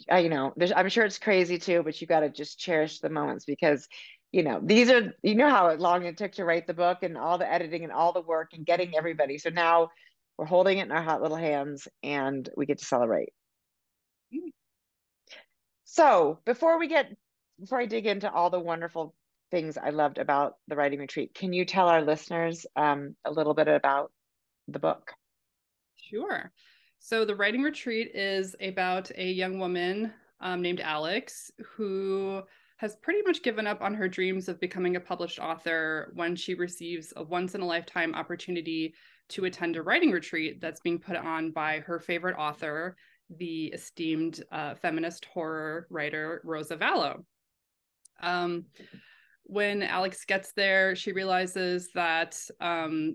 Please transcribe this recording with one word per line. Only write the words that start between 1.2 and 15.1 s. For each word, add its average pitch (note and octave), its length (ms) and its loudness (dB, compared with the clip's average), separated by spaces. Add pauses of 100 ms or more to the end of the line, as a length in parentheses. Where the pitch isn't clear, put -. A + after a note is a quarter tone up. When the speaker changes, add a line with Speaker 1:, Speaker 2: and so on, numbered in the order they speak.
Speaker 1:
too, E3+ 240 2
but D3+ 180 -6
you E3 60 -8
gotta D#3 240 4
just D3 280 -12
cherish D#3 420 0
the - 100 -4
moments D3 340 -4
because, D3 420 2 (460)
you C3+ 100 4
know, B2+ 220 0
these A3+ 240 8
are, A#3+ 240 6 (100)
you G#3+ 120 4
know C4+ 160 6
how F3 240 6
long F3 320 2
it E3+ 100 -8
took G3 160 -6
to F#3+ 140 -6
write E3+ 200 2
the F3+ 60 -2
book F3 300 0
and E3+ 160 -4
all D#3+ 180 2
the E3 160 -2
editing E3+ 320 -2
and D3+ 80 -10
all E3 200 4
the F#3 100 -2
work D#3+ 320 -2
and D#3+ 100 -12
getting F3 320 2
everybody. D#3 400 0
So E3 140 -4
now E3 400 4 (480)
we're D#3 80 -6
holding F#3 320 4
it F#3+ 80 -2
in G#2+ 60 -6
our D#3+ 100 0
hot D#3+ 180 0
little D#3 160 0
hands D3 500 -2 (160)
and C#3 540 -2
we - 80 0
get C3+ 140 0
to - 80 -12
celebrate. A2+ 460 2 (1000)
Speaker 2:
Mm. E4 180 -10 (1300)